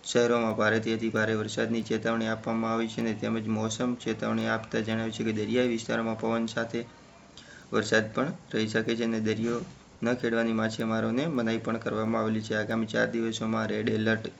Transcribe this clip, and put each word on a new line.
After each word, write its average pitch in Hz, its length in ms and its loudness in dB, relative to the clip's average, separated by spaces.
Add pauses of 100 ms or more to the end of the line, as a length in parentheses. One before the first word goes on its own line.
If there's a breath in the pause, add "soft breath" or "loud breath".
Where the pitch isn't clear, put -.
શહેરોમાં 117 540 2
ભારેથી 110 400 2
અતિ 113 140 -2
ભારે 110 280 2
વરસાદની 110 460 0
ચેતવણી 113 460 0
આપવામાં 113 440 -2
આવી 113 160 0
છે 110 120 -6
અને 113 140 0
તેમજ 110 320 -2
મોસમ 110 500 0
ચેતવણી 110 520 -2
આપતા 113 320 -2
જણાવ્યું 113 340 -2
છે - 100 -4
કે 110 100 2
દરિયાઈ 113 360 2
વિસ્તારોમાં 113 460 -2
પવન 113 300 0
સાથે 117 340 -4 (880 loud breath)
વરસાદ 110 420 2
પણ 135 240 -2 (140)
રહી 110 200 0
શકે 110 240 0
છે 117 120 0
અને 113 160 0
દરિયો 110 380 0 (400)
ન 117 160 2
ખેડવાની 117 400 2
માછીમારોને 110 720 0
મનાઈ 113 340 0
પણ 117 180 -2
કરવામાં 110 420 0
આવેલી 110 220 0
છે. 110 120 -2
આગામી 110 320 0
ચાર 110 220 2
દિવસોમાં 113 600 -2
રેડ 107 200 0
એલર્ટ 110 360 2 (160)